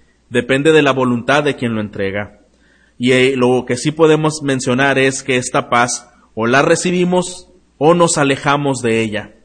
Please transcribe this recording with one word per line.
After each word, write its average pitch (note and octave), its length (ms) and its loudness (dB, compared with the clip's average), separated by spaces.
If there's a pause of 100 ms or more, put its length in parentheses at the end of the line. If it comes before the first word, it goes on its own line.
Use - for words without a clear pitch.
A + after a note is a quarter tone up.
(300)
Depende C3+ 420 0
de D#3 100 6
la C#3 100 2
voluntad C3 500 0
de C#3 140 -2
quien A#2 180 -4
lo A2 60 -4
entrega. G2+ 600 -8 (580)
Y, B2 140 2
eh, B2+ 240 2
lo B2 300 2
que B2 100 -4
sí D3 160 -4
podemos D#3 500 2
mencionar C3 560 0
es C3 240 0
que B2+ 140 -2
esta B2+ 320 -4
paz A#2+ 400 -2 (260)
o A2 120 -4
la C3 160 2
recibimos F3+ 880 -2 (300)
o D#3 160 4
nos E3+ 220 2
alejamos C#3 640 -2
de A2+ 220 0
ella. G#2 320 -8 (100)